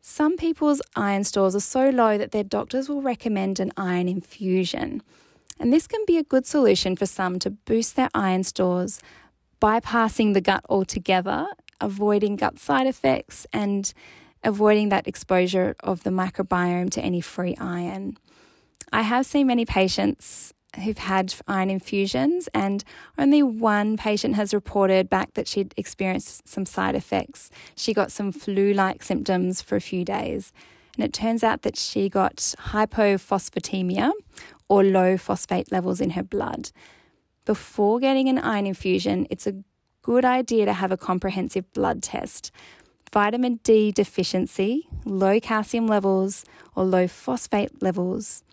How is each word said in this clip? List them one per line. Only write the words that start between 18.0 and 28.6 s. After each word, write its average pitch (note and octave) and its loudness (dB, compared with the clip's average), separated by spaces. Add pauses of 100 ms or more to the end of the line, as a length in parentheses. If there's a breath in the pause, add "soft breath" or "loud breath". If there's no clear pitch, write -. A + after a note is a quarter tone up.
I A3 2
have B3 0
seen C#4+ 2
many A#3+ 2
patients - 0 (320)
who've G#3 -4
had F#3+ -2 (120)
iron F#3+ 0
infusions, B3 0
and G3 -2 (360 loud breath)
only C#4+ 6
one A3 2
patient G#3 0
has G3+ 0
reported F#3+ 2
back - -2
that - -4
she'd G3 -4
experienced - -6
some F#3+ -6
side F#3+ -2
effects. - -4 (240 loud breath)
She - -2
got G3 0
some G3+ -4
flu-like G3 0